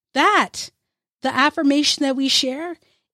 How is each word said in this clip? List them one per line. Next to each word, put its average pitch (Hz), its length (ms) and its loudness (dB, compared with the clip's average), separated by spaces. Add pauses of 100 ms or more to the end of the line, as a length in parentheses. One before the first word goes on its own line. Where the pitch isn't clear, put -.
(140)
that 330 580 0 (500)
the 262 120 -4
affirmation 285 680 2
that 269 140 0
we 269 120 -2
share 277 500 -4 (360)